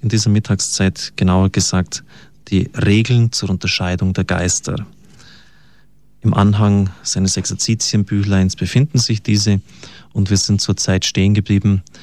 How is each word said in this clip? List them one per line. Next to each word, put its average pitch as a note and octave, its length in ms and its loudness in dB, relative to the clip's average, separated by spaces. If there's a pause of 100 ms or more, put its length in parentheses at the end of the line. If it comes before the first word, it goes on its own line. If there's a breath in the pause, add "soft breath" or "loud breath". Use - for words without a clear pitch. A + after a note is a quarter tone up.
in - 80 -2
dieser A2 220 0
Mittagszeit, - 840 -2
genauer F#2 340 2
gesagt - 520 -4 (460 loud breath)
die F#2 260 0
Regeln A2+ 560 2
zur G2 200 -4
Unterscheidung F#2 640 -2
der F#2 100 0
Geister. - 640 -4 (1400 loud breath)
Im A2 100 2
Anhang G2+ 560 2 (140)
seines - 340 -2
Exerzitienbüchleins G2+ 1200 -2
befinden B2+ 400 0
sich A2+ 260 0
diese G2+ 380 0 (540 loud breath)
und G2 160 0
wir G2 80 2
sind - 240 0
zurzeit F#2+ 420 -2
stehen G2+ 300 2
geblieben G2+ 480 2 (200 loud breath)